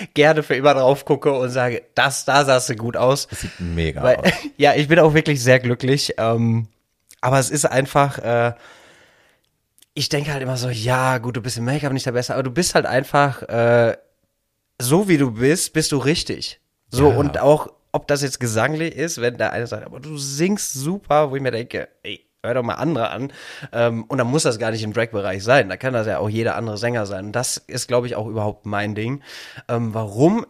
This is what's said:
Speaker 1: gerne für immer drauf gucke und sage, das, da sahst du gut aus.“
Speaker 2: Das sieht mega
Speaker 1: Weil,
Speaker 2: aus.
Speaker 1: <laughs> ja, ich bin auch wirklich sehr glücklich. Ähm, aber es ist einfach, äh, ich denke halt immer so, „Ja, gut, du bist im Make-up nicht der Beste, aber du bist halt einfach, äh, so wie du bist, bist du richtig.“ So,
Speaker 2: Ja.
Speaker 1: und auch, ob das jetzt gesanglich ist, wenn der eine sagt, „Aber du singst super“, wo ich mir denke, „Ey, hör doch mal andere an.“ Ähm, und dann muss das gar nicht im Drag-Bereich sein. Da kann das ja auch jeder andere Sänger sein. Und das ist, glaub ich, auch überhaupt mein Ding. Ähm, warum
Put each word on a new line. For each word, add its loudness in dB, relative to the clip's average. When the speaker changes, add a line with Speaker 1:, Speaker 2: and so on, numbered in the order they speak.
Speaker 1:
gerne 4
für -2
immer 4
drauf 4
gucke 2
und -2
sage, -2
das, 2
da 4
sahst 2
du -4
gut -6
aus.“ 2
Speaker 2:
Das -12
sieht -10
mega -2
Speaker 1:
Weil, 4
Speaker 2:
aus. -2
Speaker 1:
<laughs> -12
ja, 4
ich 0
bin 4
auch 6
wirklich 2
sehr 6
glücklich. 0
Ähm, 0
aber 2
es 0
ist -2
einfach, 0
äh, 0
ich -4
denke -2
halt -4
immer -4
so, -4
„Ja, 0
gut, -4
du -8
bist -6
im -4
Make-up -2
nicht -2
der -4
Beste, -2
aber -2
du -4
bist -2
halt 4
einfach, 0
äh, 4
so 2
wie 6
du 4
bist, 0
bist 0
du 0
richtig.“ -4
So, 4
Speaker 2:
Ja. 4
Speaker 1:
und 0
auch, 4
ob -4
das 0
jetzt -4
gesanglich -2
ist, -6
wenn 0
der 0
eine -4
sagt, -10
„Aber -16
du -12
singst -2
super“, 0
wo -4
ich -4
mir -2
denke, -6
„Ey, -14
hör -2
doch -2
mal -2
andere -2
an.“ -8
Ähm, 0
und -6
dann 2
muss 0
das 0
gar -2
nicht -4
im -4
Drag-Bereich -2
sein. 4
Da -8
kann -4
das 0
ja -2
auch -2
jeder -2
andere -6
Sänger -2
sein. -8
Und -12
das -4
ist, -10
glaub 2
ich, -6
auch -6
überhaupt -6
mein -4
Ding. -6
Ähm, -4
warum 2